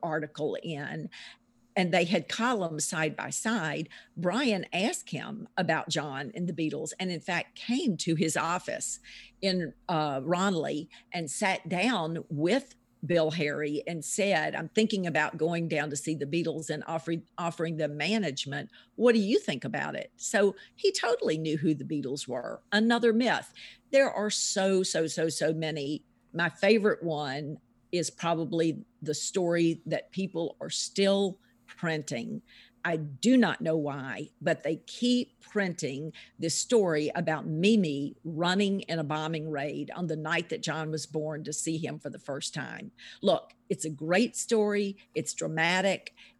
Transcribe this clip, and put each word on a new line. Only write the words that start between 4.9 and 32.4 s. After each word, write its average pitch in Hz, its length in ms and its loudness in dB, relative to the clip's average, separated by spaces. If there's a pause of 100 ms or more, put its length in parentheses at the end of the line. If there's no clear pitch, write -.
him 135 460 -8
about 160 320 0
John 143 460 -4
and 175 140 -4
the 185 40 -4
Beatles, 156 460 -4
and 185 140 -2
in 165 80 -4
fact - 340 -4
came 247 440 0
to 165 180 0
his 160 200 2
office 165 600 -2 (420)
in, 185 320 0 (160)
uh, 151 320 0
Ronley 165 680 0 (240)
and 165 180 -4
sat 190 380 0
down 180 600 0
with 170 460 2 (320)
Bill 160 240 4
Harry 147 560 -2
and 165 180 -6
said, 175 500 0
"I'm - 160 -4
thinking 214 360 2
about 160 320 0
going 165 300 0
down 151 220 0
to 143 60 -4
see 160 200 -2
the 139 100 -6
Beatles 160 420 -2
and 151 180 -4
offering, - 360 -4 (160)
offering 170 380 -2
them 151 200 -2
management. 147 720 -2 (280)
What 233 180 6
do 233 60 6
you 208 180 2
think 151 260 -2
about 147 300 -4
it?" - 220 -8
So 196 400 2 (180)
he 392 180 2
totally 381 460 0
knew 156 180 0
who 156 160 2
the 139 120 -2
Beatles 143 440 -4
were. 120 320 -6 (120)
Another 226 420 6
myth. 220 400 2 (360)
There 269 200 6
are 208 180 -2
so, 190 540 2
so, 165 240 2
so, 160 240 0
so 156 240 0
many. 156 480 -4 (320)
My 170 160 0
favorite 202 520 4
one 147 560 -4 (320)
is 175 200 0
probably 165 760 0 (160)
the 147 140 -4
story 170 720 2
that 160 240 -2
people 180 500 -4
are - 80 -8
still 196 720 2 (280)
printing. 147 760 -4 (420)